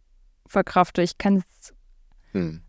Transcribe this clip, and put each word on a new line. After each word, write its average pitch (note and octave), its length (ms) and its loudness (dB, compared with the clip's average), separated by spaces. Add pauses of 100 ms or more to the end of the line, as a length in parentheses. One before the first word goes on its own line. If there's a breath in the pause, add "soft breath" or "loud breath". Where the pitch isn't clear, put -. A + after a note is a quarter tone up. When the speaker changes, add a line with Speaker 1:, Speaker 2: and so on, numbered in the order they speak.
(460)
Speaker 1:
verkrafte. - 560 0
Ich - 160 -4
kann's G3 240 2 (880)
Speaker 2:
Hm. E3+ 380 -6